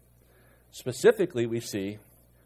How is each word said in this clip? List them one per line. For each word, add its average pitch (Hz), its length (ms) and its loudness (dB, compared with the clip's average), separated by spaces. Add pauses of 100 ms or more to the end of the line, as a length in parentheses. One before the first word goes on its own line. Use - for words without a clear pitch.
(720)
Specifically, 139 760 2
we 117 120 -2
see 104 400 -6 (480)